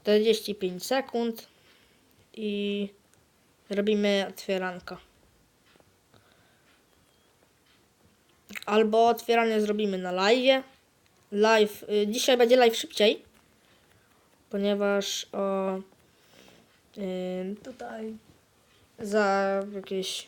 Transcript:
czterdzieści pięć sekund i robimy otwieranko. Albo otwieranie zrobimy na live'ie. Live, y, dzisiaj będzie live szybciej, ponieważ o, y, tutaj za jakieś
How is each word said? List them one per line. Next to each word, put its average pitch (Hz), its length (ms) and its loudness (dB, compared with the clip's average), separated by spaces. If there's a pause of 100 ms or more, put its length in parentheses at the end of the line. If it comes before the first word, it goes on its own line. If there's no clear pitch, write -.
czterdzieści 214 540 2
pięć 180 300 -6
sekund 233 640 -4 (840)
i 202 560 -4 (800)
robimy 202 600 0
otwieranko. 185 680 -8 (3750)
Albo 220 420 4
otwieranie 233 540 2
zrobimy 208 360 -2
na 180 160 -6
live'ie. 247 480 4 (680)
Live, 214 520 4
y, 208 240 0
dzisiaj 247 300 2
będzie 247 200 6
live 233 180 6
szybciej, - 480 0 (1300)
ponieważ 202 840 -2
o, 190 460 -2 (1200)
y, 185 680 -6
tutaj 226 540 -12 (840)
za 196 640 0 (120)
jakieś 190 520 -8